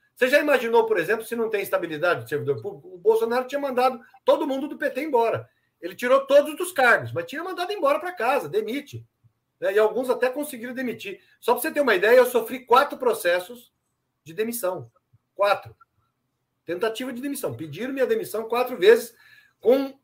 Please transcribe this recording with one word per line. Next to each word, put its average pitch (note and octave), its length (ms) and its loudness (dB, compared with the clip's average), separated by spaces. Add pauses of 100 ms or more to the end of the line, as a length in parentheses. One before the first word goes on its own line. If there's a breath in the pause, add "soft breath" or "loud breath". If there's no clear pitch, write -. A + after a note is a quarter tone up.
(140)
Você B3+ 120 2
já C4+ 100 4
imaginou, A#3 480 4
por A3 140 0
exemplo, G#3+ 260 -2
se A#3 100 -8
não A3+ 140 -2
tem G3+ 140 -2
estabilidade E3 640 -2
do - 40 -20
servidor C#3 320 -4
público? - 320 -14
O F3 60 -20
Bolsonaro A3+ 480 2
tinha C#4+ 120 -6
mandado B3+ 400 0 (240 loud breath)
todo D4+ 220 2
mundo C4+ 220 -4
do C#4+ 100 -14
P D4 140 -4
T B3+ 100 -6
embora. A3+ 480 0 (320 soft breath)
Ele - 140 -10
tirou C4 320 2
todos C#4+ 280 4
dos F4+ 160 -6
cargos, G#3+ 400 2
mas E3 140 -6
tinha D#4 180 -10
mandado F#4 300 -6
embora D#4 260 2
pra F4+ 120 -6
casa, A#3+ 360 -2
demite. G#3 560 -6 (560)
Né? F#3+ 140 -2
E G#3 60 2
alguns G#3+ 300 2
até B3 200 0
conseguiram B3+ 440 -8
demitir. A3+ 460 -8 (200 soft breath)
Só A#3 140 0
pra - 80 0
você D#4+ 100 -2
ter D4 100 0
uma A#3 140 4
ideia, G#3+ 220 6
eu B3 80 8
sofri B3 400 -2
quatro C#4 320 4
processos - 760 -2 (500)
de D#3+ 100 -18
demissão. F3+ 580 -6 (420)
Quatro. G3 420 0 (920)
Tentativa A3 460 -4
de A#3+ 100 -12
demissão. C4+ 320 -6
Pediram E3 400 -10
minha C4+ 120 0
demissão A3 420 -4
quatro B3+ 300 -4
vezes A3+ 380 4 (440 soft breath)
com, C4+ 440 2